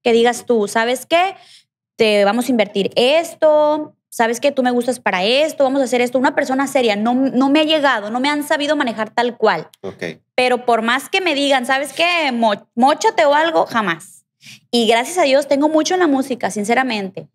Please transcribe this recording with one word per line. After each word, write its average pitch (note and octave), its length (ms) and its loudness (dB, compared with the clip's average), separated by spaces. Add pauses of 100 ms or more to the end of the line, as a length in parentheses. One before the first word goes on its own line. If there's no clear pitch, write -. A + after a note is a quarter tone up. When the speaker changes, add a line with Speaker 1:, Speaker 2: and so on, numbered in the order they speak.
Speaker 1:
que A#3 100 2
digas A#3 320 2
tú, G#3+ 220 0
"¿Sabes A#3+ 380 -4
qué? F#4 300 0 (640)
Te G#3 280 4
vamos A#3 220 0
a C4+ 40 -2
invertir G3+ 440 0
esto, D4+ 1000 2 (140)
¿sabes A3+ 300 -2
qué? C#4+ 140 0
Tú C4+ 100 -2
me B3 80 0
gustas A#3+ 300 -2
para F#3+ 240 -2
esto, C#4+ 400 0
vamos C4+ 160 0
a C4 40 0
hacer A#3+ 160 -2
esto". B3 160 -2
Una D4 180 0
persona C#4 320 -2
seria, A#3+ 280 0
no, A3 180 0
no C4 360 0
me D4 100 4
ha D#4 40 2
llegado, C#4 480 0
no B3 100 -4
me C#4 80 -2
han D4 180 -4
sabido D4 300 -2
manejar A3 360 -4
tal A#3+ 240 -2
cual. F#3 300 0 (140)
Speaker 2:
Ok. - 220 -12 (320)
Speaker 1:
Pero B3 300 0
por A#3 180 2
más B3+ 260 -2
que F#4+ 120 0
me E4 140 -2
digan, C#4 300 0
"¿Sabes C4+ 280 -2
qué? E4 400 0
Mo-, A3+ 320 -2 (100)
móchate D#4 500 2
o C#4+ 80 4
algo", D#4+ 320 2
jamás. G3+ 600 -6 (460)
Y A#3 160 2
gracias B3 300 0
a F4 60 2
Dios C#4+ 260 2
tengo C#4+ 200 2
mucho D#4 260 0
en F#4 60 -2
la E4+ 60 4
música, C4 440 -2
sinceramente. G#3+ 840 -4